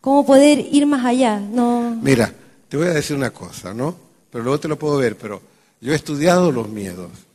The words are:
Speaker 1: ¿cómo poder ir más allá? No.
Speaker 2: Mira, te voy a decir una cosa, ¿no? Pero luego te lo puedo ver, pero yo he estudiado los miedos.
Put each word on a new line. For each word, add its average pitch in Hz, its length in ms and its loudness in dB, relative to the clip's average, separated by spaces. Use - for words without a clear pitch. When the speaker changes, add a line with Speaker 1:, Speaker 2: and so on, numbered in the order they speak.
Speaker 1:
¿cómo 277 240 2
poder 277 340 8
ir 285 140 4
más 277 200 0
allá? 247 340 0
No. 240 640 -2
Speaker 2:
Mira, 127 320 2
te 139 80 -8
voy 170 100 -2
a 175 60 -2
decir 147 220 -4
una 131 160 -4
cosa, 90 420 -16
¿no? 143 220 -6
Pero 117 120 -10
luego 139 160 -2
te 165 80 -8
lo 151 120 -4
puedo 147 180 -2
ver, 117 200 -2
pero 101 240 -14
yo 127 120 -4
he - 20 0
estudiado 156 560 0
los 113 180 -4
miedos. 92 420 -12